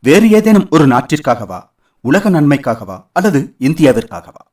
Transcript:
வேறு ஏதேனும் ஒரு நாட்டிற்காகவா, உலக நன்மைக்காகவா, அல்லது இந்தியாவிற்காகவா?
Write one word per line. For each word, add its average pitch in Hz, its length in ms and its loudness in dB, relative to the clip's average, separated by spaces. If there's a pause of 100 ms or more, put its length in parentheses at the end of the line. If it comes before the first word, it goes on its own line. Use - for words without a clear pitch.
வேறு 185 260 4
ஏதேனும் 214 400 2
ஒரு 156 160 2
நாட்டிற்காகவா, 117 720 -2 (460)
உலக 196 260 0
நன்மைக்காகவா, 135 680 -2 (140)
அல்லது 185 300 -2 (200)
இந்தியாவிற்காகவா? 160 840 -2 (100)